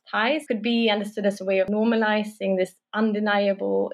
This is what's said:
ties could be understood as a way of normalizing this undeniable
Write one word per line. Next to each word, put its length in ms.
ties 380
could 160
be 260
understood 380
as 140
a 40
way 140
of 80
normalizing 920
this 200
undeniable 1000